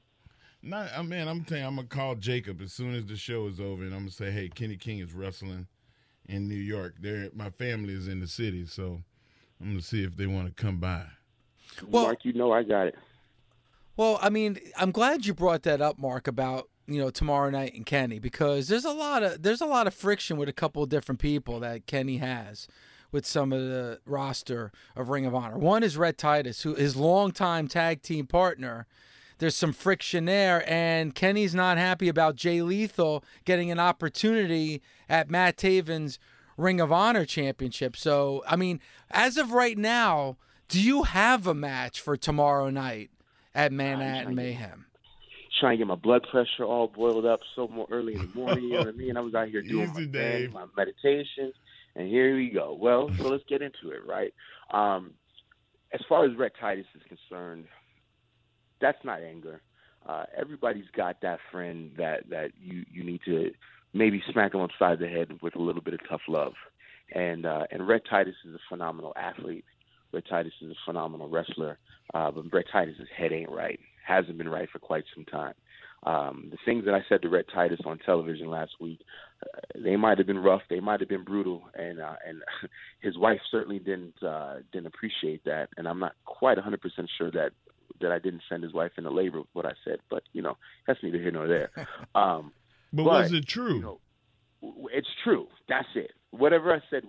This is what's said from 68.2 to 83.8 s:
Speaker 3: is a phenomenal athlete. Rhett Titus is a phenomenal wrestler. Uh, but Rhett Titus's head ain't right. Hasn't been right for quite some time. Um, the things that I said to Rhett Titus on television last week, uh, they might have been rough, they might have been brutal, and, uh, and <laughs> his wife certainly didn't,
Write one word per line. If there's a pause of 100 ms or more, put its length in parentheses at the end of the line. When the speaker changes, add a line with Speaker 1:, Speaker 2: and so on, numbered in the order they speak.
Speaker 3:
is
a (100)
phenomenal
athlete. (480)
Rhett
Titus
is
a (100)
phenomenal
wrestler. (360)
Uh,
but
Rhett
Titus's
head
ain't
right. (260)
Hasn't
been
right
for
quite (100)
some
time. (480)
Um,
the
things
that
I
said
to
Rhett
Titus
on
television
last
week, (420)
uh, (160)
they
might
have
been
rough,
they
might
have
been
brutal, (120)
and,
uh, (100)
and (300)
<laughs>
his
wife (100)
certainly
didn't,